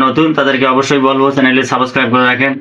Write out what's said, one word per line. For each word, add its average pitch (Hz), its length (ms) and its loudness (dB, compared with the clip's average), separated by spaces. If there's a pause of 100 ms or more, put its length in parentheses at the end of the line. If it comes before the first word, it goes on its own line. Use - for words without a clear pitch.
নতুন, 151 220 0 (100)
তাদেরকে 135 300 0
অবশ্যই 135 400 0
বলবো 135 180 2 (100)
চ্যানেলটি 131 360 2
সাবস্ক্রাইব 127 400 -2
করে 127 200 2
রাখেন 135 300 -2